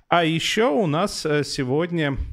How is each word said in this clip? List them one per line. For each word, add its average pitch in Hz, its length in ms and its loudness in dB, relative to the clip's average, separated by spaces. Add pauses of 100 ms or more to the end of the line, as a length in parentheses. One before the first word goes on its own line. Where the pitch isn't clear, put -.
А 170 160 4
ещё 214 480 0
у 226 140 2
нас, 160 400 -2
э, 147 160 2
сегодня 147 760 -2 (160)